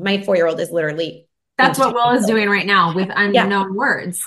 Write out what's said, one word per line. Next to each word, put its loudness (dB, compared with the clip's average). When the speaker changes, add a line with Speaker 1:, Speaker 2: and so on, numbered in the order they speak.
Speaker 1:
my -2
four-year-old 0
is -6
literally -6
Speaker 2:
That's 2
what 2
Will 2
is 2
Speaker 1:
syllables. 0
Speaker 2:
doing 2
right 0
now 2
with -2
Speaker 1:
Yeah. 2
Speaker 2:
unknown -2
words. -4